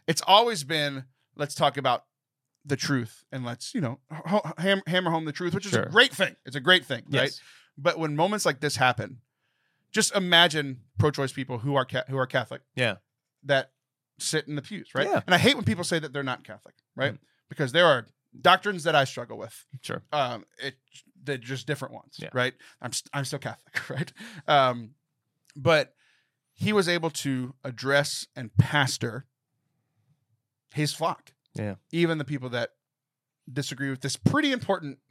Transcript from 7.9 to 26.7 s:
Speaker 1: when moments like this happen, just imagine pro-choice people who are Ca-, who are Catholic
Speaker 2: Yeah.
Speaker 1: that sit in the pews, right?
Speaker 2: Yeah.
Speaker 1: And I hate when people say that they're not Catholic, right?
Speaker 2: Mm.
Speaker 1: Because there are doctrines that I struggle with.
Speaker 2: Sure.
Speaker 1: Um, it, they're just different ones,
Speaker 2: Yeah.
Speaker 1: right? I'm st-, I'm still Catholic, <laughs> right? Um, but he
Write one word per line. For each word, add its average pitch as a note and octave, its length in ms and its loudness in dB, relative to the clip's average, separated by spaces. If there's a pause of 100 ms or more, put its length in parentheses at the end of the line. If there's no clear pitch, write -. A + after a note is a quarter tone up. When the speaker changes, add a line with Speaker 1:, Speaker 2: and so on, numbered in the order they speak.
Speaker 1:
when D#3 160 -2
moments F#3+ 320 2
like C#3+ 140 0
this D3 160 -2
happen, A#2+ 440 0 (680)
just - 240 0
imagine E3+ 680 2 (180)
pro-choice C#3 340 0
people B2+ 260 -6
who C#3 160 -2
are C3 100 2
Ca-, B2+ 240 -4
who C3+ 80 -4
are C3 100 0
Catholic B2+ 360 -4 (140)
Speaker 2:
Yeah. A2+ 200 0 (480)
Speaker 1:
that C#3 280 0 (460)
sit - 280 -4
in D3+ 100 -8
the C#3+ 60 -8
pews, - 320 -14
right? C3+ 120 0
Speaker 2:
Yeah. G4 200 0
Speaker 1:
And F3+ 80 4
I E3+ 40 8
hate C4 180 6
when A3 80 -6
people F3+ 200 -2
say E3+ 140 0
that D3 140 -10
they're C#3+ 100 -6
not C3 220 -6
Catholic, - 300 -20 (220)
right? C3+ 180 -2
Speaker 2:
Mm. - 40 -16 (300)
Speaker 1:
Because C3 240 -4
there E3+ 140 6
are B2+ 200 4 (340)
doctrines F3+ 440 4
that D#3+ 100 2
I C#3 100 6
struggle A2+ 340 -8
with. - 260 -14 (180)
Speaker 2:
Sure. - 200 -8 (100)
Speaker 1:
Um, B2 320 -2 (140)
it, C3+ 180 -10 (460)
they're C3 160 -6
just B2+ 280 -8
different - 280 -6
ones, - 240 -20
Speaker 2:
Yeah. - 140 -12
Speaker 1:
right? B2+ 220 0 (280)
I'm B2 100 -8
st-, - 220 -8
I'm C#3 100 -4
still C#3 140 -6
Catholic, - 520 -10
<laughs> - 0 -
right? - 220 -6 (360)
Um, B2+ 420 2 (640)
but D3 380 2 (580)
he G3+ 200 -2